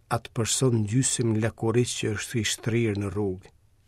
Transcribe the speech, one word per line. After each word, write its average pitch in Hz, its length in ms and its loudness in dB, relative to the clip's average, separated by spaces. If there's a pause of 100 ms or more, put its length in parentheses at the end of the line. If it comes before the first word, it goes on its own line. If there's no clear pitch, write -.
(100)
atë - 260 -4
person 117 480 2
gjysmë 113 560 2
lakuris 113 560 0
që 107 220 -2
është - 240 -4
i - 20 0
shtrirë 110 560 0
në 98 140 -4
rrugë, 98 420 -4 (300)